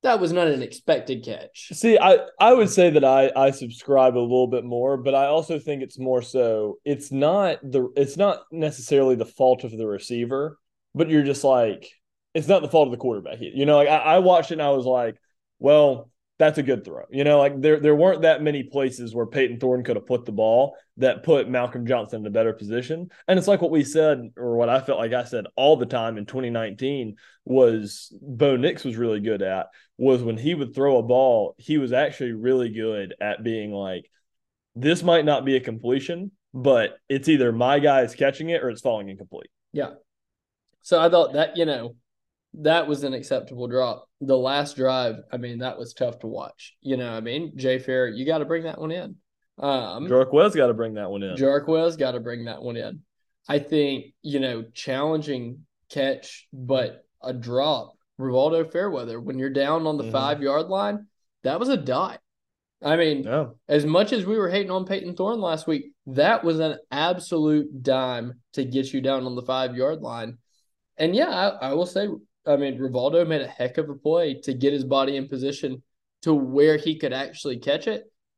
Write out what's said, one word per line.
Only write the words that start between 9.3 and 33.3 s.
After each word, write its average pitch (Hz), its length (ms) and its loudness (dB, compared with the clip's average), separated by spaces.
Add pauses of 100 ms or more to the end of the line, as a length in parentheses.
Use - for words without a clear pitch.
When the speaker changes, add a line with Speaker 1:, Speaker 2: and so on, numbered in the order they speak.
Speaker 2:
of 120 80 -10
the 110 160 -8
receiver, 120 720 -6 (360)
but 156 140 0
you're 151 140 4
just 139 220 -2
like, 120 440 2 (460)
it's 147 140 -4
not 185 140 4
the 151 60 -8
fault 151 200 6
of 120 40 -6
the 120 40 -6
quarterback. 117 440 -6
You 131 260 -4
know, 147 100 6
like, 143 120 6
I, 151 100 4
I 156 200 4
watched 180 320 6
it 170 40 -4
and 156 80 -4
I 143 80 2
was 131 160 0
like, 123 300 0 (440)
"Well, 143 500 6 (280)
that's 151 180 4
a 151 60 -2
good 123 240 -2
throw." 71 240 -12
You 139 140 -2
know, 147 140 6
like, 139 220 2
there, 151 200 6
there 151 140 6
weren't 160 280 4
that 156 200 4
many 147 200 -2
places 120 520 -4
where 117 120 -2
Peyton 123 340 -2
Thorne 127 240 0
could 123 120 -2
have 104 100 -8
put 120 180 -2
the 110 80 -10
ball 113 440 2 (200)
that 127 280 0
put 143 260 2
Malcolm 123 360 -4
Johnson 117 340 -4
in 107 60 -8
a 104 40 -8
better 113 240 0
position. 123 560 -8 (180)
And 185 100 4
it's 185 100 0
like 196 120 4
what 170 100 0
we 151 140 2
said, 139 520 2
or 120 200 -4
what 117 140 2
I 131 100 4
felt 127 180 -2
like 113 140 -2
I 123 120 -2
said 110 200 -8 (120)
all 143 200 6
the 120 100 -2
time 113 300 -4
in 104 80 -8
twenty 127 240 -6
nineteen 113 680 -6 (280)
was 113 680 2 (120)
Bo 135 340 0
Nix 127 280 -2
was 120 120 -6
really 113 240 -2
good 104 220 -4
at, 95 240 -4 (320)
was 123 240 2
when 113 160 -4
he 151 160 -2
would 131 200 -8
throw 135 240 2
a 113 40 2
ball, 120 560 2
he 151 200 -2
was 127 140 -2
actually 131 400 -2
really 120 380 0
good 107 500 -6
at 104 220 -6